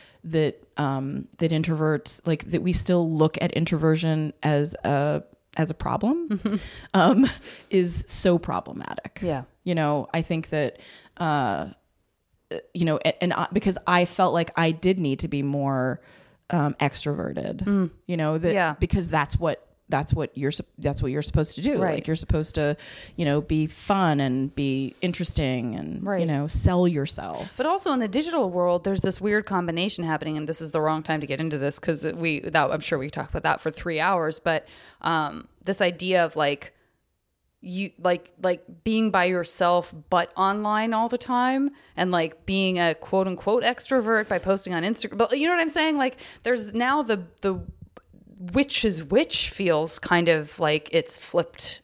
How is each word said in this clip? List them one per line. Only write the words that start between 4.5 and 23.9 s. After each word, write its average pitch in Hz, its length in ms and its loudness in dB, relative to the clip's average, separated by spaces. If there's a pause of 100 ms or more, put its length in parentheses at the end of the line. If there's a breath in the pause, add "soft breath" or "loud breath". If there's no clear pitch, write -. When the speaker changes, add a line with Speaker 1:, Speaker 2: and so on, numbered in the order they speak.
Speaker 1:
a, 143 400 0 (340)
as 160 140 0
a - 20 -4
problem, 285 560 -2
Speaker 2:
Mm-hmm. 208 260 -2 (380 loud breath)
Speaker 1:
um, 196 320 6 (460 loud breath)
is 180 360 2
so 175 300 2
problematic. - 840 -8
Speaker 2:
Yeah. 143 200 -4 (200)
Speaker 1:
You 180 100 0
know, 147 400 0
I 165 80 0
think 160 280 -2
that, 151 280 0 (400 loud breath)
uh, 127 520 0 (1040)
you 170 120 0
know, 156 180 4
and, - 160 2
and - 140 0
I, - 180 -2
because 190 260 0 (100)
I 175 180 4
felt 180 280 2
like 165 220 0
I 165 160 4
did 185 280 0
need 139 200 0
to 165 80 -4
be 143 140 -2
more, 139 600 0 (500 loud breath)
um, 147 300 2
extroverted, - 800 -4
Speaker 2:
Mm. 190 280 2 (160)
Speaker 1:
you 180 100 -2
know, 156 200 0
that 165 160 2
Speaker 2:
Yeah. 170 260 2
Speaker 1:
because 175 280 0
that's 151 320 0
what, 160 260 -2 (220)
that's 147 260 0
what - 240 -2
you're 139 140 0
sup-, - 140 -8 (120)
that's 139 240 -2
what 127 100 -2
you're 147 100 -2
supposed - 340 0
to - 60 -10
do. 269 200 0
Speaker 2:
Right. 170 140 0
Speaker 1:
Like, 160 120 -6
you're 160 100 0
supposed - 380 -2
to, 147 200 0 (400 loud breath)
you 175 80 -2
know, 147 180 2
be 156 260 0
fun 175 520 2